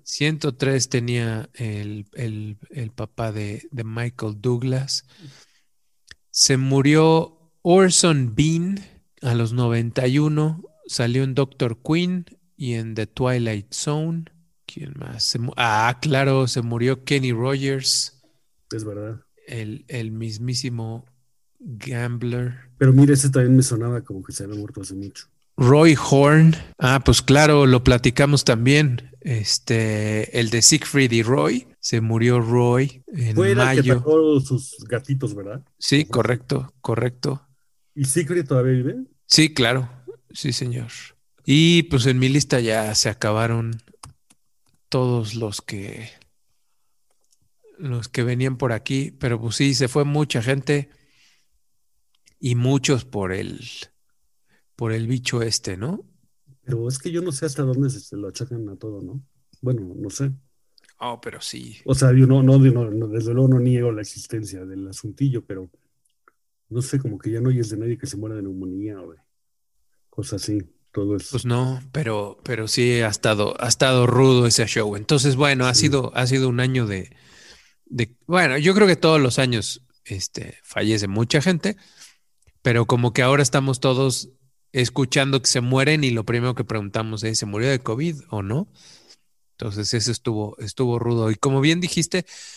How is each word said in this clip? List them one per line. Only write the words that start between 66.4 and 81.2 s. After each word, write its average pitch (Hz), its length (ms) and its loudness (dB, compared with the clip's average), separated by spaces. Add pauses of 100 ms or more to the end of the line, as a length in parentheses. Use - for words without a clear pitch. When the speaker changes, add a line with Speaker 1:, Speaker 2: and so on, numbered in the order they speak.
Speaker 2:
no 120 120 -6
sé, 135 180 -4
como 113 180 -6
que 110 140 -8
ya 117 100 -4
no 127 80 0
oyes 120 200 0
de 107 80 -6
nadie 117 200 -4
que - 100 -12
se 101 100 -10
muera 110 180 -10
de 104 80 -10
neumonía 95 580 -10
o 85 120 -18
de 78 60 -20 (920)
cosas 104 340 -8
así, 104 160 -4 (320)
todo 101 260 -4
eso. 127 200 -8
Speaker 1:
Pues 120 80 -6
no, 127 340 -2 (120)
pero, 110 520 -6
pero 110 240 -6
sí 120 340 2
ha 113 60 0
estado, 104 540 0
ha 120 60 -2
estado 127 400 4
rudo 123 400 6
ese 113 180 2
show. 104 300 -2
Entonces, 131 400 0
bueno, 135 320 2
ha 127 60 0
Speaker 2:
Sí. 131 80 4
Speaker 1:
sido, 135 340 0
ha 127 100 0
sido 131 240 2
un 120 100 -2
año 127 280 0
de, 95 280 -8 (720)
de, - 300 -4 (120)
bueno, 160 300 2
yo 175 180 4
creo 208 120 6
que 175 80 6
todos 160 260 4
los 127 180 0
años, 123 460 -2 (200)
este, - 580 -12
fallece 104 440 -2
mucha 117 340 0